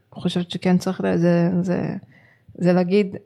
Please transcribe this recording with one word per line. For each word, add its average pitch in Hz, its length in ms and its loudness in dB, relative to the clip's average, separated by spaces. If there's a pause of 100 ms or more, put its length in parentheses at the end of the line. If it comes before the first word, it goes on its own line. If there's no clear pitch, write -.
(120)
חושבת 175 380 -4
שכן 180 280 2
צריך 185 220 -4
ל-, 185 160 0
זה, 170 320 2 (120)
זה, 180 200 -2 (800)
זה 175 140 2
להגיד, 185 540 2